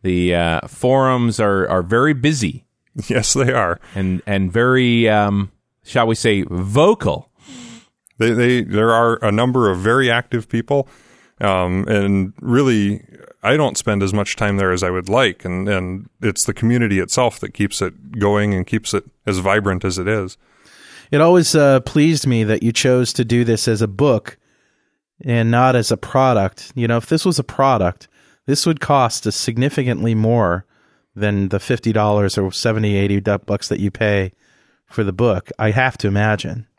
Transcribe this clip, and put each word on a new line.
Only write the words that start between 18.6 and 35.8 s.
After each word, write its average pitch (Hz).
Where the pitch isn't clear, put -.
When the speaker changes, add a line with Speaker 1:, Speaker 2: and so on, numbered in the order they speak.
Speaker 2:
keeps -
it 101
as 95
vibrant 98
as 92
it 92
is. 104
Speaker 3:
It 147
always, 170
uh, 139
pleased 151
me 117
that 107
you 117
chose 127
to 120
do 120
this 113
as 110
a 113
book 113
and 117
not 127
as 117
a 107
product. 120
You 117
know, 117
if 113
this 160
was 175
a 135
product, 110
this 139
would 165
cost 131
us 104
significantly 123
more 110
than 101
the 101
fifty 117
dollars 104
or 95
seventy, 110
eighty 101
du-, 101
bucks -
that -
you 98
pay 101
for -
the 98
book, 101
I 107
have 127